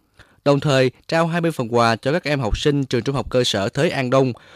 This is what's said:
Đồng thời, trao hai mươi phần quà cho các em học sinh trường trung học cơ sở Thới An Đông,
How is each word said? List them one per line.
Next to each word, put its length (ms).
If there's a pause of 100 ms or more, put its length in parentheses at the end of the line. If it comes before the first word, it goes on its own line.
(460)
Đồng 140
thời, 320 (160)
trao 200
hai 140
mươi 100
phần 240
quà 200
cho 160
các 120
em 160
học 180
sinh 280
trường 180
trung 120
học 140
cơ 140
sở 260
Thới 200
An 200
Đông, 240 (220)